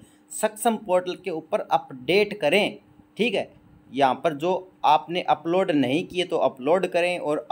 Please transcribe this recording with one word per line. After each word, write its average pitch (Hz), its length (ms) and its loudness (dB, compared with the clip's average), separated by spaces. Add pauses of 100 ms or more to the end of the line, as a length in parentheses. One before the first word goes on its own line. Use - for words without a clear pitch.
(300)
सक्षम 214 460 -2
पोर्टल 180 380 -2
के - 160 -12
ऊपर 160 300 -4
अपडेट 165 800 0
करें, 165 380 2 (380)
ठीक 214 180 0
है। 135 180 -4 (420)
यहाँ 131 200 4
पर 156 200 -2
जो 170 380 -4 (120)
आपने 160 380 2
अपलोड 175 480 0
नहीं 147 360 2
किए 175 180 -4
तो 170 120 -4
अपलोड 147 500 0
करें 175 320 -2
और - 320 -4